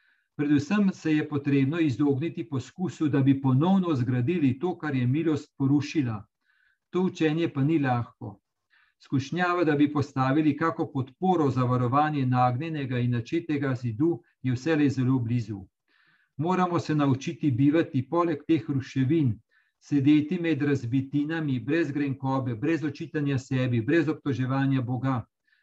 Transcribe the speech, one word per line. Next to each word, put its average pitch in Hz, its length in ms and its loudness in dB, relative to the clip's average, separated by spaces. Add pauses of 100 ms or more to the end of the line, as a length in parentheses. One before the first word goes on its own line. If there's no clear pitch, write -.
(360)
Predvsem 151 600 2
se 160 200 -2
je 151 120 0
potrebno 143 520 0
izogniti 147 680 0
poskusu, 151 600 -4
da 139 120 2
bi 135 200 4
ponovno 170 540 4
zgradili 123 640 0
to, 175 200 -2
kar 151 160 -4
je 123 120 0
milost 151 500 0
porušila. 135 640 0 (680)
To 180 200 0
učenje 160 420 0
pa 135 100 0
ni 156 160 2
lahko. 120 600 -4 (600)
Skušnjava, 175 640 -2
da 156 120 2
bi 143 180 2
postavili 139 640 0
kako 165 340 -2
podporo 160 580 0
za 127 140 0
varovanje 127 600 0
nagnjenega 127 760 0
in 123 120 0
načetega 139 640 -2
zidu, 123 460 -2 (200)
je 127 120 -2
vselej 147 360 2
zelo 127 300 2
blizu. 113 440 -4 (720)
Moramo 175 420 0
se 156 160 -2
naučiti 143 560 0
bivati 139 580 2
poleg 165 380 0
teh 160 220 0
ruševin, 135 720 0 (400)
sedeti 147 600 2
med 160 200 0
razbitinami, 139 960 -2
brez 143 320 -2
grenkobe, 131 640 -4
brez 147 280 -2
očitanja 143 540 -4
sebi, 123 440 -2
brez 147 280 2
obtoževanja 135 720 -2
Boga. 123 440 -4 (380)